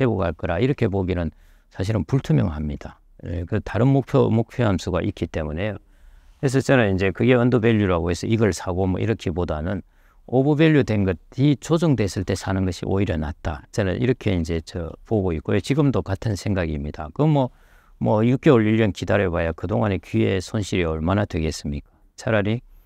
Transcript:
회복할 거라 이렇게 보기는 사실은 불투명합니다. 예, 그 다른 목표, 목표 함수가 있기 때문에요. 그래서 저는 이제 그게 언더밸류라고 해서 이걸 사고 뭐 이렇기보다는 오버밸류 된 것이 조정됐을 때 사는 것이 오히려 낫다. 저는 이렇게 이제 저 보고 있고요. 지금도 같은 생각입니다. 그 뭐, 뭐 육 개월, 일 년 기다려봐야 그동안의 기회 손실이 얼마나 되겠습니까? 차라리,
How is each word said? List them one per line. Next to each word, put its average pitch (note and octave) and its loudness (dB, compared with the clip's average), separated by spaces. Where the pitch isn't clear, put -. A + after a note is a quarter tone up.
회복할 G2 0
거라 F2 -4
이렇게 B2+ 0
보기는 F2+ -2
사실은 G2+ -2
불투명합니다. F#2 -2
예, F2 -6
그 G2+ -4
다른 A2 -2
목표, C3+ 2
목표 A2 0
함수가 F2+ 0
있기 F2+ -4
때문에요. E2 -4
그래서 C3+ 0
저는 A2+ 4
이제 F#2+ 2
그게 B2 4
언더밸류라고 G#2+ 4
해서 F2 -4
이걸 G#2+ 2
사고 F#2+ -2
뭐 F#2+ 0
이렇기보다는 F2 -2
오버밸류 C#3+ 4
된 G#2 0
것이 B2+ 0
조정됐을 B2+ 0
때 G2+ -2
사는 F#2+ -2
것이 F#2 -4
오히려 G2 0
낫다. D#2 -6
저는 F#2+ -2
이렇게 A#2+ 0
이제 E2 -2
저 E2 -10
보고 F#2+ 0
있고요. G2 -2
지금도 C3+ 0
같은 G2+ -4
생각입니다. D#2 -4
그 C3+ -2
뭐, D3 2
뭐 A2+ 2
육 B2+ 2
개월, A#2 6
일 A2 4
년 A2 2
기다려봐야 E2+ 0
그동안의 G2 -2
기회 G#2+ -2
손실이 F#2 -2
얼마나 E2 0
되겠습니까? D2+ -6
차라리, A2 -2